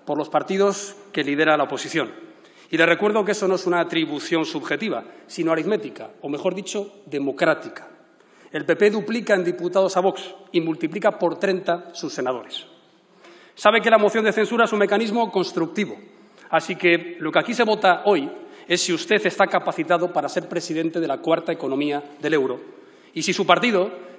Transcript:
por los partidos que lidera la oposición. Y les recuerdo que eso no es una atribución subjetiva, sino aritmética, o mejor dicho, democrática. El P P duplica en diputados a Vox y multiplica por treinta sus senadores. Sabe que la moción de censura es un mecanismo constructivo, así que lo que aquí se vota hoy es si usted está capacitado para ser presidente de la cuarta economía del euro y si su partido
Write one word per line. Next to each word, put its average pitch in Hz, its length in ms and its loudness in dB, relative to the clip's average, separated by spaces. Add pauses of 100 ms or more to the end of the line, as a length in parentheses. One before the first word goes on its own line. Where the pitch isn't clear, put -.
por 147 100 -4
los 147 140 -4
partidos 190 680 0 (160)
que 151 120 0
lidera 151 340 2
la 143 60 2
oposición. 135 480 -4 (580)
Y 160 80 0
les 165 100 6
recuerdo 208 380 2
que 208 60 0
eso 190 160 -2
no 185 80 2
es 180 100 -2
una 175 140 2
atribución 160 680 -2
subjetiva, 151 600 -4 (200)
sino 165 280 -2
aritmética, 156 580 -4 (100)
o 147 80 -8
mejor 151 240 -2
dicho, 202 540 -8
democrática. 147 800 -2 (640)
El 151 120 -6
P 160 120 2
P 208 160 4
duplica 214 420 -2
en 185 100 2
diputados 180 540 0
a 180 40 2
Vox - 340 -2 (160)
y 170 100 2
multiplica 160 560 0
por 170 220 -2
treinta 180 460 -2 (100)
sus 147 180 -8
senadores. 127 540 -6 (880)
Sabe 214 260 4
que 226 80 2
la 226 80 8
moción 208 260 2
de 208 100 2
censura 226 320 2
es - 60 0
un 214 60 0
mecanismo 208 540 0
constructivo, 175 640 -2 (540)
así 165 240 0
que 170 440 2
lo 156 120 -6
que 170 80 4
aquí 220 160 0
se 240 80 4
vota 202 420 2
hoy 208 240 2 (380)
es 175 120 2
si 180 140 0
usted 180 320 0
está 190 220 2
capacitado 175 640 0
para 143 160 0
ser 170 180 -4
presidente 165 520 -4
de 160 80 -2
la 135 100 -2
cuarta 165 340 0
economía 143 520 -2 (160)
del 151 160 0
euro 131 260 0 (520)
y 156 100 -4
si 185 100 0
su 190 120 0
partido 196 460 4 (280)